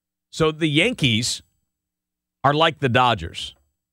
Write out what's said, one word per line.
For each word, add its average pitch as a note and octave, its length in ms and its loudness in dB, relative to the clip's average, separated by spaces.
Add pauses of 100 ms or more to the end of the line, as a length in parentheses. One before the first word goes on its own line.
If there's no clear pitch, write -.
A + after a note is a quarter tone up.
(320)
So D#3+ 200 0
the D#3 160 -2
Yankees C#3+ 760 0 (1000)
are C#3 100 4
like D#3+ 260 2
the C3 100 0
Dodgers. A#2 680 0 (380)